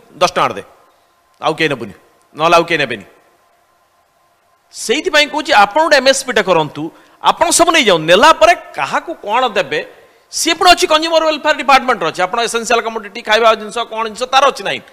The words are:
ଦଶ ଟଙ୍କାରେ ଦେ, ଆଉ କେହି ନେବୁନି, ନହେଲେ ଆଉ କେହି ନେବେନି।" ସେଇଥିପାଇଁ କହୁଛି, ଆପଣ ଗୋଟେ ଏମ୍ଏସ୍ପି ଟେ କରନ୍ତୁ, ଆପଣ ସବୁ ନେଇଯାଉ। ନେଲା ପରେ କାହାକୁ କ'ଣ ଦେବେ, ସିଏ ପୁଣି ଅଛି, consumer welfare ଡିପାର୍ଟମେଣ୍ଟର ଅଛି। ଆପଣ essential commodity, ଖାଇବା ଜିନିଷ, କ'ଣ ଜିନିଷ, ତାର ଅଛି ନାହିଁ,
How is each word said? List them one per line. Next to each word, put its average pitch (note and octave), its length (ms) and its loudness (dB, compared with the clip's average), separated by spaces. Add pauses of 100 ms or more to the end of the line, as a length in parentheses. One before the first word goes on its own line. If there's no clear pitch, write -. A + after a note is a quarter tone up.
(180)
ଦଶ E3+ 160 0
ଟଙ୍କାରେ C#3 200 0
ଦେ, F#2+ 100 -10 (800)
ଆଉ D3+ 120 -4
କେହି D#3 160 -2
ନେବୁନି, A#2 240 -8 (420)
ନହେଲେ E3 200 2
ଆଉ E3+ 80 4
କେହି E3 140 -4
ନେବେନି।" A#2 280 -6 (1700)
ସେଇଥିପାଇଁ D4 560 -2
କହୁଛି, D4+ 240 -6
ଆପଣ G#3 300 2
ଗୋଟେ D#4 160 2
ଏମ୍ଏସ୍ପି C4 360 0
ଟେ G#3 100 2
କରନ୍ତୁ, D#3+ 400 -2 (400)
ଆପଣ D4+ 260 2
ସବୁ E4+ 220 2
ନେଇଯାଉ। A3+ 260 4
ନେଲା F3+ 340 4
ପରେ D#4+ 220 4
କାହାକୁ B3 600 -6
କ'ଣ A#3+ 340 -4
ଦେବେ, F#3 320 -4 (520)
ସିଏ - 220 -4
ପୁଣି F4+ 180 2
ଅଛି, F4 160 2
consumer D#4+ 380 0
welfare D4+ 320 0
ଡିପାର୍ଟମେଣ୍ଟର B3 500 0
ଅଛି। E3 140 -4
ଆପଣ F#3 200 -2
essential A#3 400 -2
commodity, A3 400 -10
ଖାଇବା A3 340 2
ଜିନିଷ, G#3 220 -12
କ'ଣ A3 260 -6
ଜିନିଷ, A3 200 -8
ତାର C4 220 2
ଅଛି B3 180 -2
ନାହିଁ, C#3+ 180 -6 (120)